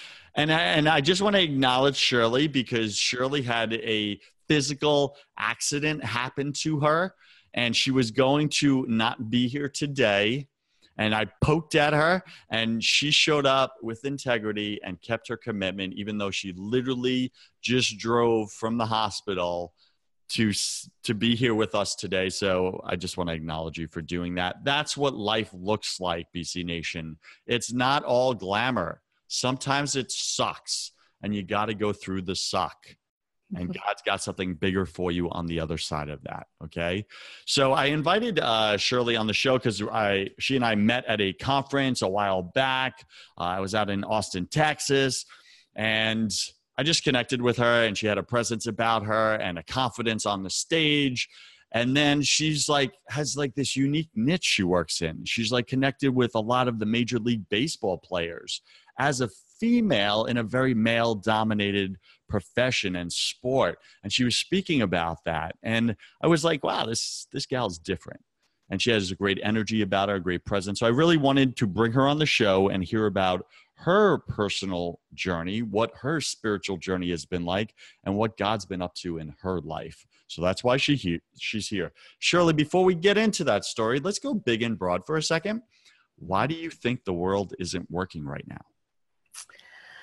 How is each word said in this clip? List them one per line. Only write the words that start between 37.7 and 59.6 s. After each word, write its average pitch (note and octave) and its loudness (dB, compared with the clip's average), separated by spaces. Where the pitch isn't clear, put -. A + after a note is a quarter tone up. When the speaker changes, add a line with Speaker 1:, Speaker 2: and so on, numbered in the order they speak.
Speaker 1:
I C#3+ 2
invited, E3 0
uh, A2 2
Shirley A#2+ 0
on A2 0
the G#2 2
show C3 2
'cause G#2 -2
I, G2+ 0
she C3+ 0
and B2 2
I A2+ 2
met A2+ 2
at G#2+ 0
a G2 2
conference C3+ 0
a G2 0
while F#2+ 0
back. C3 -2
Uh, E2+ -6
I F#2 -2
was F#2+ -4
out G#2 0
in G2 -4
Austin, G2 -4
Texas, C#3 0
and A2 0
I C3+ -2
just D#3+ 2
connected B2+ 0
with A#2+ 2
her, A#2+ 4
and G#2 0
she - -2
had G#2 2
a F#2 -2
presence A#2 -2
about A2+ 0
her A2 2
and F#2+ -4
a D#2+ -8
confidence A#2 -2
on G2 -2
the F#2 -8
stage. D3 0
And B2 2
then D3 4
she's D3+ 0
like, C#3+ 2
has, B2+ -4
like, C#3 -4
this C3+ -2
unique C#3+ 0
niche A#2 0
she - 0
works F2 0
in. D#2+ -4
She's, A2+ -2
like, B2 2
connected C3+ 0
with B2 2
a A2+ 2
lot B2 2
of A#2+ 0
the G#2+ -2
Major A#2 0
League A2+ -2
Baseball G#2 -2
players - -6
as C3 0
a A#2+ -2
female B2 2